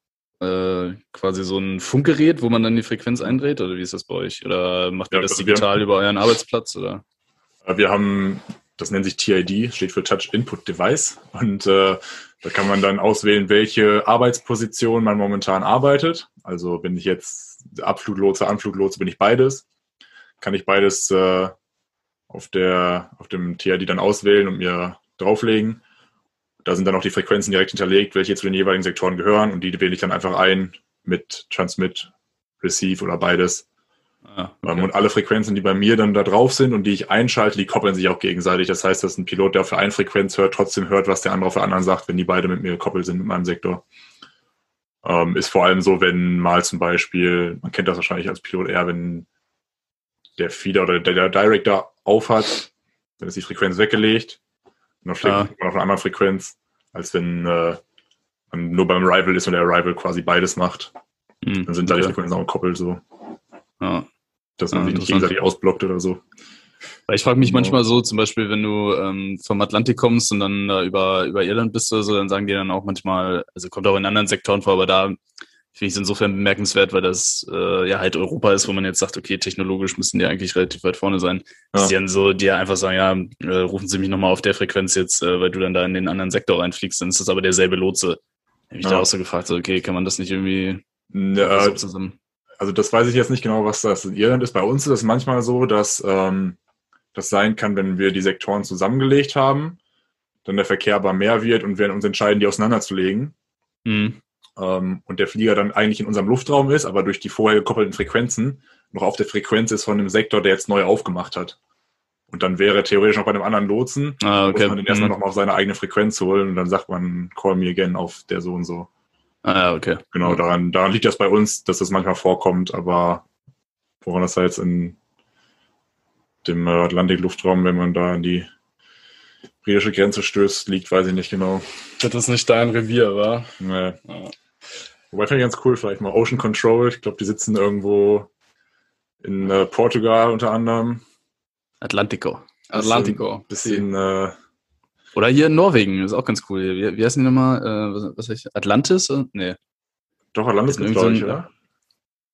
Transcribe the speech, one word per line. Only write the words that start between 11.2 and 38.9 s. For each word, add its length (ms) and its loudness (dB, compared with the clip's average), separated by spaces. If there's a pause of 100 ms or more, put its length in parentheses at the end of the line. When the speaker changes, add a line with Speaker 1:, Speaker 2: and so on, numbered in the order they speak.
Speaker 2:
Und, 340 -2
äh, 300 4 (460)
da 80 -10
kann 180 0
man 120 2
dann 200 2
auswählen, 480 2
welche 580 4
Arbeitsposition 960 0
man 160 2
momentan 460 -2
arbeitet. 640 2 (160)
Also 340 -6
bin 180 -6
ich 80 -8
jetzt 600 -6 (180)
Abfluglotse, 640 0
Anfluglotse, 540 -2
bin 80 -4
ich 100 -8
beides. 480 0 (720)
Kann 140 -4
ich 100 -6
beides, 460 2
äh, 380 2 (800)
auf 200 -18
der, 720 0
auf 100 -20
dem 280 -6
T 160 -2
I 60 0
D 80 -6
dann 120 -2
auswählen 500 2
und 100 -6
mir 400 -4 (180)
drauflegen. 640 0 (840)
Da 100 0
sind 100 0
dann 120 2
auch 60 -2
die 80 -2
Frequenzen 420 0
direkt 180 2
hinterlegt, 460 2
welche 180 0
zu 120 -4
den 80 -2
jeweiligen 280 2
Sektoren 340 -2
gehören. 360 2
Und 100 -6
die 180 -6
wähle 140 2
ich 60 -6
dann 100 -2
einfach 260 -2
ein 360 2 (320)
mit 460 -6
Transmit, 600 -4 (540)
Receive 400 -4
oder 120 -4
beides. 520 0 (560)
Speaker 1:
Ah, 260 -12 (100)
okay. 120 -4
Speaker 2:
Ähm, 100 0
und 140 -2
alle 120 4
Frequenzen, 460 0
die 60 -2
bei 140 2
mir 220 4
dann 180 4
da 100 2
drauf 280 4
sind 220 4
und 80 0
die 80 0
ich 220 -2
einschalte, 440 2
die 100 -2
koppeln 280 0
sich 140 0
auch 100 0
gegenseitig. 480 0
Das 160 -2
heißt, 220 0